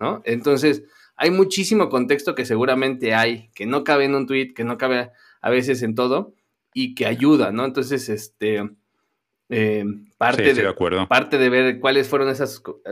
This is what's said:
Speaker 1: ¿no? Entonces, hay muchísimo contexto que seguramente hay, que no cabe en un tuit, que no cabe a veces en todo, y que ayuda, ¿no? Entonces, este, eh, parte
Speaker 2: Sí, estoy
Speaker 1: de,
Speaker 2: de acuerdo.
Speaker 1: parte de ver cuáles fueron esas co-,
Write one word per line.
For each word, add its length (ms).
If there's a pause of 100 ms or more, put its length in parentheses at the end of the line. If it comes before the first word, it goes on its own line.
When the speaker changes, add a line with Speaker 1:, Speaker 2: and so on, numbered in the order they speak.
Speaker 1:
¿no? 240
Entonces, 580 (340)
hay 140
muchísimo 600
contexto 440
que 120
seguramente 680
hay, 400
que 120
no 180
cabe 220
en 80
un 120
tuit, 300
que 80
no 140
cabe 320 (320)
a 80
veces 320
en 120
todo, 380 (400)
y 220
que 120
ayuda, 460
¿no? 140
Entonces, 420
este, 580 (840)
eh, 340 (320)
parte 260
Speaker 2:
Sí, 60
estoy 140
Speaker 1:
de, 60
Speaker 2:
de 40
acuerdo. 340
Speaker 1:
parte 320
de 120
ver 280
cuáles 300
fueron 200
esas 320
co-, 200 (120)